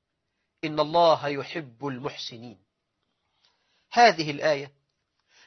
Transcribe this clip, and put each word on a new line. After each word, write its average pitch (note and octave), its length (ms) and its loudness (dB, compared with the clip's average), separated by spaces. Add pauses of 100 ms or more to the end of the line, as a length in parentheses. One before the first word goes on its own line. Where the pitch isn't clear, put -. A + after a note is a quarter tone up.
(640)
إن D3+ 160 -4
الله D#3 480 4
يحب C#3 600 -8
المحسنين". A#2+ 800 -12 (1200)
هذه E3 400 4
الآية C#3+ 400 -2 (760)